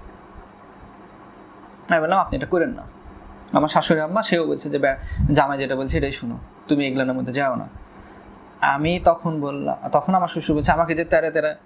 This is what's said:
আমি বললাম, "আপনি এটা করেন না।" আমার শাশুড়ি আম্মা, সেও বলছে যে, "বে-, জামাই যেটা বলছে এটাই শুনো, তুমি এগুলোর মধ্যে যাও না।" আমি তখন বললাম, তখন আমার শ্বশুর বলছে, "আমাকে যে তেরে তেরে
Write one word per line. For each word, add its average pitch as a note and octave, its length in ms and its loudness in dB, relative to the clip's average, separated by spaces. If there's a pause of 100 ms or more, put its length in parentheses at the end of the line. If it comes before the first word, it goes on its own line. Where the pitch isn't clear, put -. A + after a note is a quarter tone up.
(1900)
আমি E3+ 120 4
বললাম, F3+ 180 2
"আপনি - 180 0
এটা D#3 80 -6
করেন E3 240 2
না।" - 140 -10 (680)
আমার C#3+ 160 4
শাশুড়ি D#3 320 4
আম্মা, F#3 220 0
সেও E3+ 240 2
বলছে D3 220 -2
যে, C#3+ 100 0
"বে-, C#3 540 0
জামাই C#3 240 4
যেটা C3+ 180 -2
বলছে C3+ 220 -2
এটাই C#3 140 0
শুনো, A#2+ 260 -8 (300)
তুমি C#3+ 200 2
এগুলোর C3 260 0
মধ্যে B2+ 200 -4
যাও C3+ 220 0
না।" A2 120 -6 (960)
আমি D3+ 420 0
তখন E3 380 2
বললাম, C#3+ 480 -6
তখন F#3 260 2
আমার F3+ 120 2
শ্বশুর D#3+ 280 -2
বলছে, D3+ 160 2
"আমাকে D#3+ 240 0
যে E3 100 0
তেরে D#3+ 260 2
তেরে D3+ 240 0 (100)